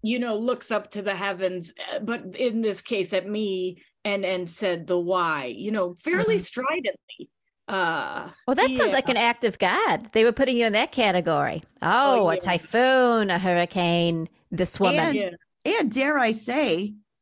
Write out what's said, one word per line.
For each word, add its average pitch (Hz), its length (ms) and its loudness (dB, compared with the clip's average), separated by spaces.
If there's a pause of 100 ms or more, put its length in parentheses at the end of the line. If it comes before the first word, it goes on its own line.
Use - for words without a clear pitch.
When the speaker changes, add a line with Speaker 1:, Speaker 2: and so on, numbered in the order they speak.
Speaker 1:
you 233 180 -2
know, 233 180 -2
looks 240 340 -2
up 208 200 -2
to 208 100 -8
the 196 160 -2
heavens, 185 560 -4 (200)
uh, - 60 -4
but 214 380 -8
in 226 240 0
this 208 180 -2
case 190 320 -4
at 185 160 -2
me 190 560 -4 (220)
and, 202 180 -2
and 180 260 -4
said 170 380 -4
the 180 100 2
why, 170 500 0
you 127 240 -8
know, 180 280 -2
fairly 415 360 0
Speaker 2:
Mm-hmm. - 80 0
Speaker 1:
stridently. - 840 -6 (380)
Uh, 165 640 -4 (180)
Speaker 2:
Well, 262 80 2
that 415 140 4
sounds 508 100 -2
Speaker 1:
yeah. 415 140 4
Speaker 2:
like 269 160 0
an 247 80 2
act 233 260 0
of 220 160 0
God. 233 540 0
They 220 100 6
were 233 80 6
putting 262 240 2
you 233 100 2
in 220 60 2
that 226 220 0
category. 165 680 0 (200)
Oh, 240 400 4
Speaker 1:
Oh, 180 80 4
Speaker 2:
a 165 60 2
Speaker 1:
yeah. - 40 -2
Speaker 2:
typhoon, 233 920 2
a 175 80 0
hurricane, 170 920 2 (200)
this 180 300 -2
woman. 190 200 4
Speaker 3:
And, - 160 0 (500)
Speaker 1:
Yeah. 403 140 2
Speaker 3:
and 269 120 0
dare 269 260 0
I 233 140 2
say, 220 640 -2 (280)